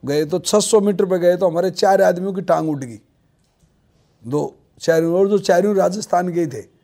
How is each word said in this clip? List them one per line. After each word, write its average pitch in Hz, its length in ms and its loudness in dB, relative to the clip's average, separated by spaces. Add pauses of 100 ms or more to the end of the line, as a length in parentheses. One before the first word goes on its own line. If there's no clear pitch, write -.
गए 147 200 -2
तो 165 140 -4
छह 208 220 0
सौ 208 200 2
मीटर 202 240 0
पे 185 140 0
गए 175 180 2
तो 185 120 0
हमारे 180 220 -2
चार 190 320 2
आदमियों 185 300 0
की 185 100 -6
टांग 160 260 0
उठ 147 100 -4
गई, 117 220 -14 (1200)
दो 139 300 -6 (260)
चारों, 165 340 2
और 196 140 2
जो 202 100 2
चारों 196 380 2
राजस्थान 180 580 -2
के 175 60 -2
ही 170 60 -2
थे। 123 180 -10 (200)